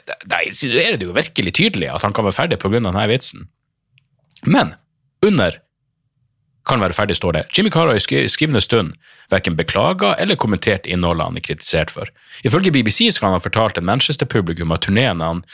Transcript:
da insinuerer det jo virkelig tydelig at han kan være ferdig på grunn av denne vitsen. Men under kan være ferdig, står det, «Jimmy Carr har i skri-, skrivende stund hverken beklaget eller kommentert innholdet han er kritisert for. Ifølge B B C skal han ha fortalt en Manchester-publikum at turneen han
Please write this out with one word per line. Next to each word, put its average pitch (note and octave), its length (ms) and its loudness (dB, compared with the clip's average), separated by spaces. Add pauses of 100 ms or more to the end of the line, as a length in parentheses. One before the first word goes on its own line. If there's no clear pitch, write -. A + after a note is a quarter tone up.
(260)
da E2+ 180 -2
insinuerer B2+ 540 0
det F#2+ 80 -6
jo F2 80 -6
virkelig G#2+ 400 -2
tydelig G2+ 400 0
at D#2+ 80 -6
han G#2 100 0
kan G#2+ 140 0
være F#2+ 100 0
ferdig C#3+ 240 0
på G2 120 -2
grunn A2+ 180 2
av F2+ 60 -2
denne G#2+ 160 0
vitsen. - 360 -4 (960)
Men G3 320 2 (480)
under C#3 360 2 (1080)
kan C3 140 2
være F2+ 160 0
ferdig, G2+ 240 0
står F2 160 0
det, D2 60 -2 (120)
«Jimmy G3+ 160 2
Carr D#3+ 220 2
har G#2+ 80 2
i - 20 0
skri-, C#3 300 0
skrivende D3+ 320 2
stund G#2 320 0 (340)
hverken F2+ 300 0
beklaget A#2+ 640 0
eller G3 160 0
kommentert G2+ 480 0
innholdet E2+ 400 0
han E2 100 -8
er D#2+ 60 -10
kritisert - 480 -2
for. - 180 -12 (380)
Ifølge F3 240 2
B C#3 160 4
B - 20 2
C A#3 220 2
skal - 180 0
han F#2 60 4
ha F2 80 -2
fortalt G#2+ 340 0
en F2 80 -2
Manchester-publikum F#2 880 0
at E2 160 -2
turneen G#2+ 340 2
han E2+ 220 -4 (100)